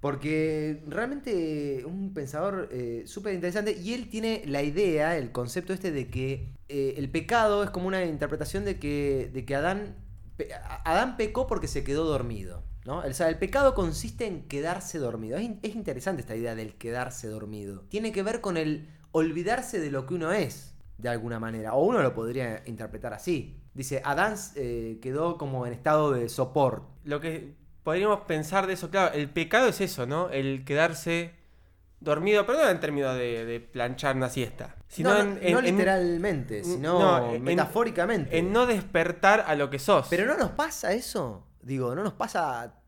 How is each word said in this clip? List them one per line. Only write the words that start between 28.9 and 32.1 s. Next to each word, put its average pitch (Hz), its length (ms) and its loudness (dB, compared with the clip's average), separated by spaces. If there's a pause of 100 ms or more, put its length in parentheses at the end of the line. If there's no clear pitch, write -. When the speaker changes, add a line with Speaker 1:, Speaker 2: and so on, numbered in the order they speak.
Speaker 2:
claro, 185 240 6
el 147 140 0
pecado 185 400 6
es 196 120 2
eso, 175 260 0
¿no? 165 240 0
El 135 340 0
quedarse 165 680 0 (680)
dormido, 196 460 4